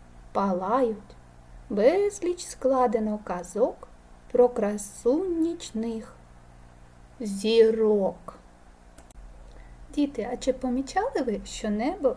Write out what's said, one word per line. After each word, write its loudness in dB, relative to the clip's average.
палають. 0
Безліч 2
складено 0
казок -4
про 6
красу -2
нічних -4
зірок. 4
Діти, -2
а -6
чи 0
помічали -2
ви, -2
що -8
небо 0